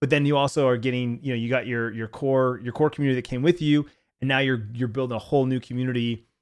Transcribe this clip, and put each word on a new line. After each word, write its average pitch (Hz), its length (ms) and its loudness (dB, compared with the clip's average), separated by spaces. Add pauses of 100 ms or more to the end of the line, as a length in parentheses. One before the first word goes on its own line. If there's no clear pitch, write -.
But 135 100 0
then 143 140 4
you 143 120 2
also 139 300 2
are 123 100 4
getting, 123 460 -2
you 135 80 -4
know, 120 40 -2
you 117 140 -2
got 123 160 0
your, 117 260 -2
your 113 160 -8
core, 131 560 0
your 120 100 -6
core 151 180 2
community 139 240 0
that 123 120 -4
came 123 140 -4
with 175 180 4
you, 147 280 2 (340)
and 135 60 -2
now 135 100 2
you're, 131 360 0
you're 120 140 -2
building 123 280 -4
a 107 40 -4
whole 135 280 0
new 131 120 -2
community. 120 640 -4 (160)